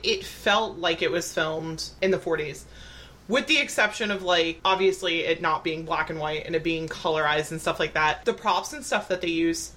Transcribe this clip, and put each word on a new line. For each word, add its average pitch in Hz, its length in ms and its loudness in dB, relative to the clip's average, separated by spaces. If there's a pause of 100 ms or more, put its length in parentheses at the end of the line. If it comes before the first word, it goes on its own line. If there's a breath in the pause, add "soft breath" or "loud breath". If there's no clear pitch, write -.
it 202 220 -2
felt 208 540 0
like 170 240 0
it 165 80 2
was 165 220 -2
filmed 160 520 -2 (160)
in 190 100 4
the 180 80 4
forties. 151 460 -2 (640 loud breath)
With 240 200 2
the 302 100 6
exception 214 540 0
of, 190 100 -4
like, 170 420 2
obviously 185 600 2
it 165 180 0
not 156 220 2
being 160 200 -4
black 160 260 -2
and 160 100 -6
white 151 260 -4
and 170 80 -4
it 160 80 0
being 160 260 -2
colorized 156 640 0
and 160 100 -6
stuff 165 200 -2
like 156 140 -2
that, 151 300 2
the 226 80 2
props 196 400 0
and 294 120 -10
stuff 208 240 -2
that - 120 0
they 175 80 -4
use 165 480 0